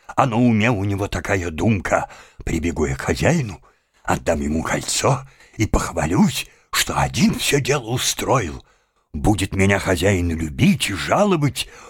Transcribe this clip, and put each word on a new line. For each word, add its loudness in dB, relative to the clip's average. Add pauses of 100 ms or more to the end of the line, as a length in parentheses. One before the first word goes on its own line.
(160)
а 4
на 0
уме 4
у -2
него -2
такая -2
думка: 0 (320)
"Прибегу -2
я -4
к -10
хозяину, 0 (400)
отдам -2
ему -2
кольцо -2 (300)
и 0
похвалюсь, 0 (260)
что -2
один 2
всё 0
дело -2
устроил. -2 (480)
Будет 0
меня 4
хозяин 0
любить 0
и -6
жаловать 0 (220)